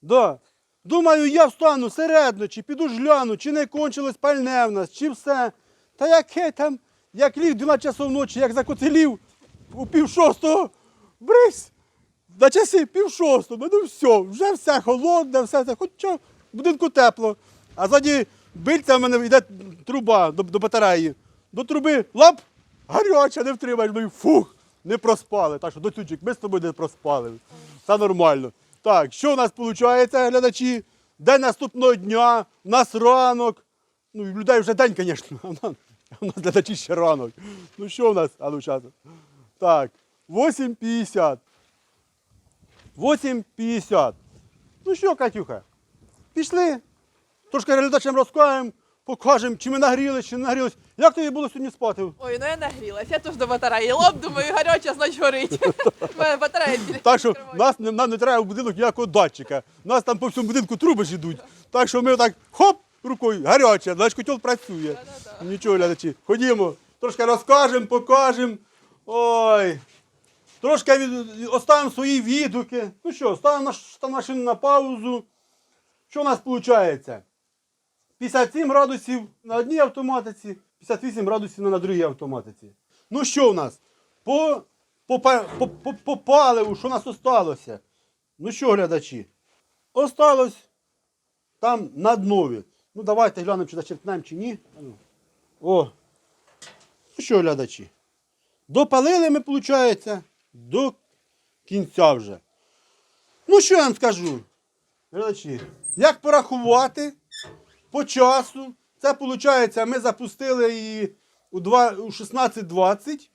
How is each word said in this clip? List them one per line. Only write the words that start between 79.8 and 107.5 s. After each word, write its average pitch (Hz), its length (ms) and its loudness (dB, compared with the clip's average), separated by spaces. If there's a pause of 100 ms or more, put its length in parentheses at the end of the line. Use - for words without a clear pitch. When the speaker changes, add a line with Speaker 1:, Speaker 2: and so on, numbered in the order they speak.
Speaker 1:
п'ятдесят - 240 -6
вісім 220 220 -6
градусів 208 380 -4
на, 202 60 0
на 190 100 0
другій 180 220 -4
автоматиці. 131 720 -8 (380)
Ну 262 160 -4
що 277 240 4
у 208 40 0
нас? 147 260 -6 (440)
По, 294 400 -2 (440)
по, 247 120 -2
па-, 254 240 2 (160)
по, 247 80 -2
по, - 260 -12
по - 240 -8
паливу, 247 580 2
що - 120 -10
у 262 40 -4
нас 247 160 -6
осталося? 175 720 -2 (580)
Ну 170 140 -10
що, 262 200 -2
глядачі? 160 540 -2 (680)
Осталось 269 640 2 (1000)
там 233 360 -2
на 208 200 0
днові. 190 480 -2 (320)
Ну 214 80 -16
давайте 214 380 0
глянемо, 185 280 -6
чи 160 60 -16
зачерпнемо, 170 460 -10
чи - 140 -18
ні. 214 240 -10 (1000)
О! 165 260 0 (1300)
Ну - 80 -14
що, 214 140 2
глядачі? 135 500 -4 (800)
Допалили 285 640 2
ми, 294 100 0
виходить, 262 680 -2 (460)
до 139 400 -6 (720)
кінця 180 480 2
вже. 101 260 -8 (1080)
Ну 392 140 8
що 392 140 4
я 330 80 6
вам 247 120 0
скажу, 175 440 -2 (720)
глядачі? 196 500 -8 (340)
Як 294 260 0
порахувати 262 920 0 (800)